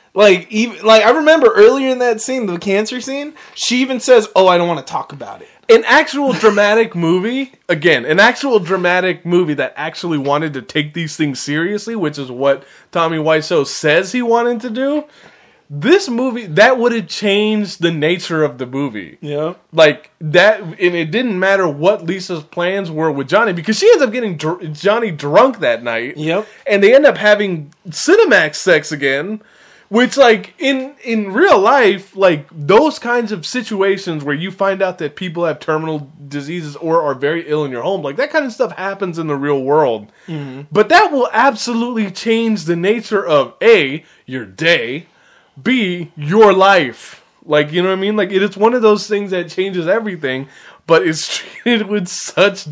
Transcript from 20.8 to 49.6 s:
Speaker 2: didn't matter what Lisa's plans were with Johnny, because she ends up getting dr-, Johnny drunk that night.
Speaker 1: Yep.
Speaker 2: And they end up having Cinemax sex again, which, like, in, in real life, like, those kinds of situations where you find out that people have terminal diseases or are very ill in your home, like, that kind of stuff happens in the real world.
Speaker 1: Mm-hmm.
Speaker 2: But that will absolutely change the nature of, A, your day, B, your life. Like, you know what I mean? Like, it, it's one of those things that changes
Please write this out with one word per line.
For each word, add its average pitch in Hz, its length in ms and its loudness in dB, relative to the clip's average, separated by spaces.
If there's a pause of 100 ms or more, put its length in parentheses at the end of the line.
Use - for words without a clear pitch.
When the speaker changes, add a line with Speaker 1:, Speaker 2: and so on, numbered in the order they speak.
Speaker 2:
didn't 214 300 -2
matter 190 280 2
what 165 380 0
Lisa's 180 380 -8
plans 180 480 -6
were 156 200 -2
with 139 160 -6
Johnny, 208 240 2
because 175 280 -4
she 403 100 4
ends 359 140 6
up 220 80 0
getting 214 260 -6
dr-, 156 360 -6
Johnny 208 360 0
drunk 180 520 2
that 117 200 0
night. 120 360 -6
Speaker 1:
Yep. 160 300 -4 (200)
Speaker 2:
And 202 160 4
they 220 100 8
end 294 140 6
up 190 100 2
having 202 560 0 (160)
Cinemax 240 680 2
sex 156 340 0
again, 147 500 -4 (480)
which, 240 280 0
like, 226 420 4
in, 269 340 -4 (100)
in 214 300 -4
real 302 240 4
life, 202 580 2
like, 180 360 2
those 190 480 0
kinds 240 320 -2
of 175 120 -8
situations 196 800 -4
where 143 120 -4
you 180 160 -8
find 190 320 -2
out 185 160 -4
that 147 160 -8
people 175 300 -6
have 151 140 -4
terminal 156 520 -6 (160)
diseases 147 480 -10
or 165 260 0
are 143 140 -2
very 151 320 -4
ill 151 180 -2
in 131 60 -8
your 120 100 -6
home, 175 220 -4
like, 143 140 -8
that 285 120 -2
kind 311 160 -2
of 233 80 -10
stuff 220 200 -4
happens 190 440 -8
in 165 80 -6
the 147 100 -2
real 139 280 -2
world. 120 480 0 (160)
Speaker 1:
Mm-hmm. 143 340 -12 (100)
Speaker 2:
But 208 180 0
that 349 220 4
will 262 220 0
absolutely 226 800 -2
change 226 540 -2
the 170 100 -2
nature 202 500 -2
of, 147 380 0
A, 165 420 2 (220)
your 127 180 -10
day, 135 600 -2 (560)
B, 185 540 -2
your 196 340 4
life. 185 720 0 (220)
Like, 147 260 0
you 175 100 0
know 185 60 0
what 190 100 0
I 190 40 -6
mean? 208 160 -2
Like, 196 140 -2
it, 190 120 0
it's 196 140 -4
one 226 160 2
of 247 80 0
those 214 260 2
things 202 240 -4
that 175 160 -4
changes 180 400 -4